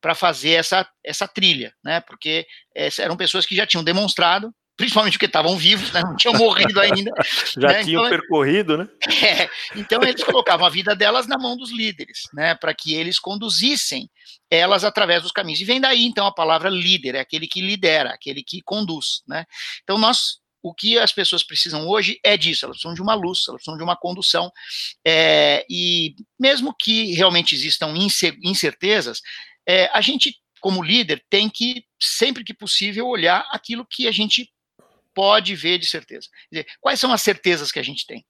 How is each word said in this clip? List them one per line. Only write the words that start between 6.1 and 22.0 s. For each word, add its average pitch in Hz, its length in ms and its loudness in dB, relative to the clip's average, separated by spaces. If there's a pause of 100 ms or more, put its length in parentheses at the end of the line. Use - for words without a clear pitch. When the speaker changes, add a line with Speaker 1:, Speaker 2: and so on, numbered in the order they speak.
Speaker 1:
tinham 240 160 4
morrido 214 480 4
ainda, 202 340 2
Speaker 2:
<laughs> - 420 -2
Já 139 120 6
Speaker 1:
né, 202 160 4
Speaker 2:
tinham 165 200 2
Speaker 1:
então 240 40 2
Speaker 2:
percorrido, 156 680 2
né? 185 120 -6 (180)
Speaker 1:
<laughs> - 160 2
É, 185 260 2 (280)
então 220 260 0
eles 254 180 0
colocavam 175 460 2
a - 20 6
vida 185 240 0
delas 214 340 2
na 262 100 -2
mão 247 180 -6
dos 247 160 -12
líderes, 220 520 -8 (100)
né, 160 220 0
pra 156 180 -4
que 156 200 -6
eles 165 240 -2
conduzissem 202 920 -2 (420)
elas 180 320 4
através 180 400 2
dos 180 80 -8
caminhos. 165 300 -6
E 196 40 -8
vem 247 140 0
daí, 262 260 4
então, 214 220 0
a 202 60 -2
palavra 160 360 0
líder, 175 460 -2
é 135 60 -4
aquele 156 260 -8
que 180 140 -8
lidera, 175 480 0
aquele 139 340 -10
que 180 180 -12
conduz, 180 680 -6
né? 151 180 -8 (380)
Então, 196 140 -2
nós, 226 420 2 (220)
o 170 120 -10
que 226 260 0
as 214 120 2
pessoas 180 320 -2
precisam 156 440 -4
hoje 196 360 0